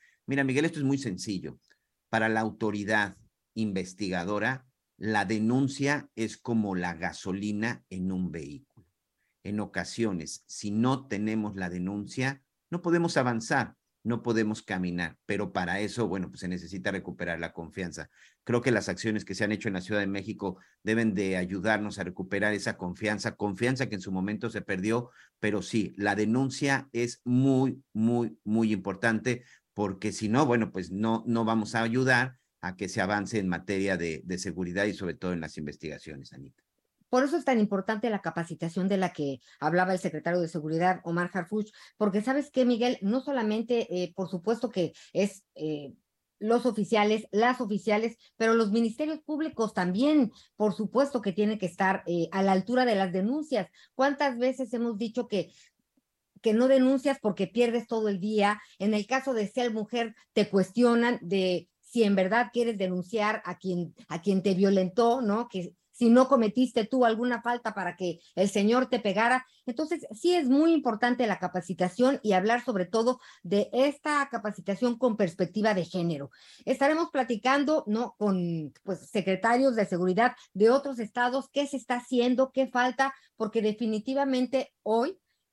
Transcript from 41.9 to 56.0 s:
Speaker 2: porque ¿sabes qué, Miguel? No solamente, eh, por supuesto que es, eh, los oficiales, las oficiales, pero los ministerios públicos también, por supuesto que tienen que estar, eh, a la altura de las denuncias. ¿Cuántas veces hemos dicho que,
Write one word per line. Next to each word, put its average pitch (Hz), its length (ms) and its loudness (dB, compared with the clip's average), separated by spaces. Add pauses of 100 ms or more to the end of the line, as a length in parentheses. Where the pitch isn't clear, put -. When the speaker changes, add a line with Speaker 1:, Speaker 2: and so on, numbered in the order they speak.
Speaker 2:
porque 208 240 0
¿sabes 269 280 -2
qué, 254 140 2
Miguel? 247 380 2
No 208 180 0
solamente, 233 720 0
eh, 180 220 -4
por 185 140 -6
supuesto 220 400 -2
que 175 240 -2 (180)
es, - 320 -2 (120)
eh, 147 380 -6 (460)
los 233 280 2
oficiales, 214 640 2
las 247 300 2
oficiales, 214 540 -2 (200)
pero 226 180 2
los 226 160 4
ministerios 233 520 0
públicos 285 520 -4
también, 220 580 2 (240)
por 214 200 0
supuesto 254 440 0
que 202 120 -4
tienen 208 260 0
que 196 80 -4
estar, 190 400 0
eh, 170 260 0
a 190 120 0
la 196 80 4
altura 233 340 2
de 240 80 2
las 190 180 0
denuncias. 214 600 -2 (240)
¿Cuántas 277 420 0
veces 254 380 -2
hemos 233 240 -2
dicho 240 280 -4
que, 190 240 -2 (920)